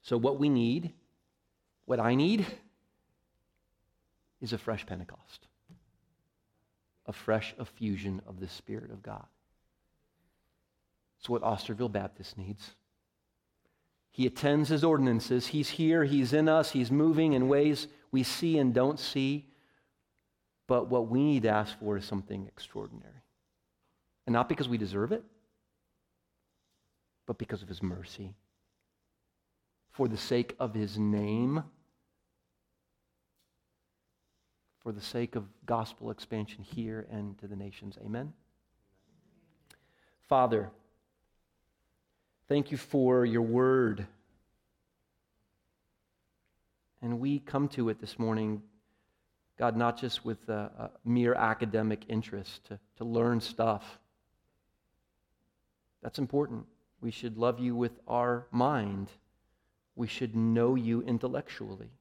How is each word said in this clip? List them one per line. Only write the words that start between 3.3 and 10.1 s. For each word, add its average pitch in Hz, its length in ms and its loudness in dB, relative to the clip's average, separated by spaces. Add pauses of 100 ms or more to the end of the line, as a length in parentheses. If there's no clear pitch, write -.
is 113 120 -6
a 113 60 -4
fresh - 280 -6
Pentecost, - 600 -14 (1600)
a - 60 -10
fresh - 460 -2
effusion 101 680 -6
of 92 120 -16
the 92 100 -10
Spirit 107 420 -12
of 101 120 -16
God. 104 240 -14 (1900)